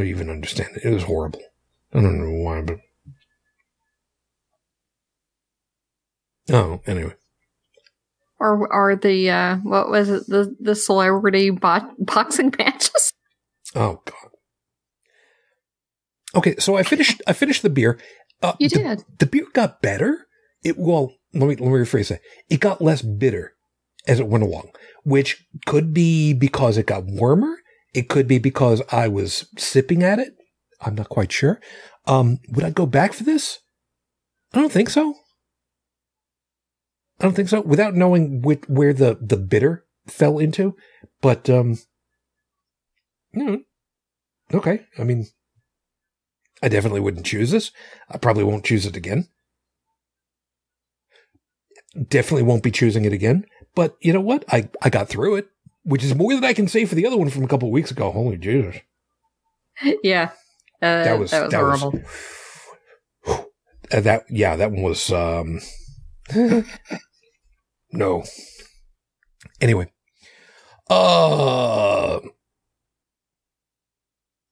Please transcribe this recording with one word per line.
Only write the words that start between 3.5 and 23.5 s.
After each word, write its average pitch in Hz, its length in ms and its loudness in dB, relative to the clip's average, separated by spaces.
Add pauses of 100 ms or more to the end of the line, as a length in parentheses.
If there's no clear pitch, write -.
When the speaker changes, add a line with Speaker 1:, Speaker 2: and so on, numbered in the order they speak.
Speaker 1:
Oh, 90 380 2
anyway. 85 260 -6 (1300)
Speaker 2:
Or, 214 340 0
or 196 240 2
the, 190 320 2
uh, 180 280 0
what 196 320 -2
was 208 200 2
it? - 180 -4
The, 202 320 0
the 208 160 0
celebrity 196 760 2
bo-, 190 480 0
boxing 262 560 0
<laughs> - 40 -4
matches? - 540 -2 (600)
Speaker 1:
Oh, 107 300 -2
God. - 260 -20 (2000)
Okay, 175 220 2
so 196 180 0
I 190 80 2
finished, - 420 0
I - 80 0
finished 285 280 -2
the 208 80 0
beer. 120 280 2 (440)
Uh, 175 180 0
Speaker 2:
You 285 80 2
Speaker 1:
the, - 120 2
Speaker 2:
did. 254 240 -4 (160)
Speaker 1:
the - 80 4
beer 285 260 0
got 226 280 0
better. 156 460 -2 (360)
It, 165 140 -2
well, 160 360 0 (200)
let 139 140 2
me, 147 80 0
let 127 60 -10
me 127 60 0
rephrase 123 420 2
that. - 100 -6 (300)
It 151 100 2
got 196 220 0
less 156 200 2
bitter 104 520 -2 (540)